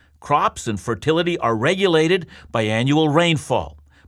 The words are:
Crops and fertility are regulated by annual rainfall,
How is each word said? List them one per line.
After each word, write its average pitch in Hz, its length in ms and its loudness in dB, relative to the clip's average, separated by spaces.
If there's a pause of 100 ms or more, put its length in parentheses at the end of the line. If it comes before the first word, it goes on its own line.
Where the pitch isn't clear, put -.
(200)
Crops 180 460 -2
and 104 140 -4
fertility 165 580 -2
are 117 160 0
regulated 170 720 2 (240)
by 113 120 -2
annual 131 460 2
rainfall, 143 680 0 (300)